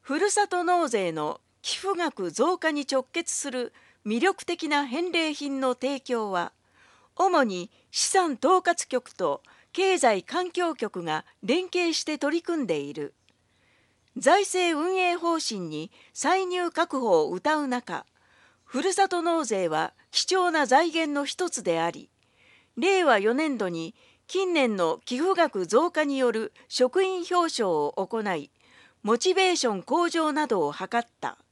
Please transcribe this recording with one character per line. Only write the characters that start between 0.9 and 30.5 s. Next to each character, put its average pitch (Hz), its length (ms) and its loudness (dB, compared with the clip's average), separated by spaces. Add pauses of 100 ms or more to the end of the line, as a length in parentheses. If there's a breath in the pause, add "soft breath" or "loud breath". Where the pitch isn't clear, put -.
の 156 300 -4 (200)
寄 - 160 -6
付 381 220 -4
額 262 320 -4
増 311 260 2
加 320 140 -2
に 294 180 -4
直 269 140 0
結 - 320 -8
す - 160 -6
る 247 220 -6 (340 soft breath)
魅 220 140 -2
力 381 260 0
的 339 220 -6
な 285 180 0
返 330 240 -4
礼 320 240 -2
品 277 260 -6
の 262 140 0
提 262 260 -4
供 226 300 -4
は、 175 220 -4 (640 soft breath)
主 349 260 4
に 185 260 -2 (220 soft breath)
資 - 160 -2
産 349 340 2
統 370 180 6
括 349 280 0
局 247 240 -4
と 147 320 -2 (300 soft breath)
経 381 260 2
済 220 240 4
環 349 300 -4
境 339 240 -2
局 190 260 -6
が 156 220 -4 (180 soft breath)
連 294 220 0
携 349 300 -2
し - 100 -4
て 302 120 -4
取 294 200 0
り 339 80 -2
組 330 180 -2
ん 240 60 -4
で 160 100 0
い 143 160 -8
る。 147 180 -8 (1040)
財 339 260 4
政 359 360 0
運 359 180 -2
営 359 200 0
方 339 240 -2
針 220 200 -6
に 156 300 -8 (220 soft breath)
歳 370 340 0
入 359 240 -4
確 311 300 -2
保 180 240 4
を 170 120 -6
謳 302 260 0
う 285 40 -4
中、 247 400 -6 (560 soft breath)
ふ - 180 -6
る 370 120 0
さ 392 160 2
と 359 140 -2
納 330 200 0
税 196 240 -2
は 156 260 0 (200 soft breath)
貴 - 200 0
重 359 200 2
な 302 140 2
財 311 240 4
源 320 220 -2
の 285 120 -2
一 339 260 -4
つ 214 140 -10
で 165 160 0
あ 170 100 0
り、 - 180 -14 (680 soft breath)
令 370 260 2
和 254 160 6
四 214 160 2
年 285 240 -2
度 196 100 -2
に 165 260 -6 (340 soft breath)
近 370 240 -2
年 254 240 2
の 170 280 0
寄 247 140 -6
付 359 160 2
額 277 320 0
増 269 240 2
加 311 140 0
に 285 120 -2
よ 254 140 2
る 220 220 -4 (160 soft breath)
職 254 340 2
員 381 260 -2
表 349 180 2
彰 240 240 -2
を 147 220 0
行 220 300 -4
い、 175 280 -4 (520 soft breath)
モ 226 160 2
チ 370 160 2
ベ 370 180 4
ー 339 40 0
シ - 100 -2
ョ 220 80 0
ン 180 80 -6
向 339 260 2
上 320 240 0
な 302 140 0
ど 175 200 2